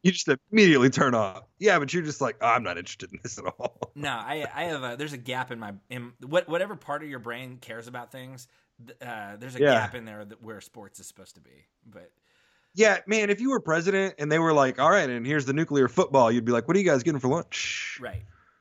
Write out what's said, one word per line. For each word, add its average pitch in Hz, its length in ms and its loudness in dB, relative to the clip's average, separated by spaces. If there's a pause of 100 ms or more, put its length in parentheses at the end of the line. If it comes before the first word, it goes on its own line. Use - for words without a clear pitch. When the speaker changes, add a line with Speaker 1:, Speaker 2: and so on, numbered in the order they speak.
Speaker 1:
you 185 100 4
just - 160 -6 (240)
immediately 165 380 8
turn 139 240 2
off. 98 300 -2 (160)
Yeah, 190 180 4
but 143 160 -2
you're 175 80 -2
just 151 200 -6
like, 117 200 -4
"Oh, 110 60 2
I'm 117 160 2
not 87 160 -6
interested 90 340 -14
in 98 80 -18
this - 160 -12
at - 80 -16
all." - 400 -8
<laughs> - 80 -20
Speaker 2:
No, 143 160 -8
I, 131 460 -6
I 151 80 -6
have 156 200 -6
a, 120 140 -8
there's 147 160 -8
a 139 40 -12
gap 123 340 -8
in 117 80 -10
my, 104 140 -10 (180)
in 123 220 -12 (120)
what, 165 240 0
whatever 185 280 -4
part 143 260 -8
of 151 60 -14
your 135 100 -10
brain 123 420 -12
cares 113 260 -14
about 123 240 -14
things, 127 360 -18 (360)
th-, - 180 -20
uh, 107 340 -12
there's 127 200 -14
a 123 40 -10
Speaker 1:
Yeah. 139 140 4
Speaker 2:
gap 117 220 0
in 117 100 -12
there 107 200 -14
that, 107 160 -20
where 110 200 -14
sports - 380 -20
is 92 80 -20
supposed - 280 -20
to 85 60 -20
be. 64 100 -20 (340)
But 92 240 -20 (640)
Speaker 1:
Yeah, 202 320 4
man, 208 240 0
if 202 120 2
you 262 100 0
were 254 80 0
president 175 580 0
and 147 140 -2
they 156 80 4
were 165 140 4
like, 135 260 4
"All 147 100 6
right, 185 180 4
and 120 200 -4
here's 143 180 0
the 135 80 -2
nuclear 143 340 2
football," 135 440 4
you'd 120 140 2
be 117 80 0
like, 117 140 0
"What 170 100 2
are - 20 6
you 196 60 0
guys 139 180 4
getting 151 160 0
for 127 80 -2
lunch?" - 760 -4
Speaker 2:
Right. 107 220 -12 (380)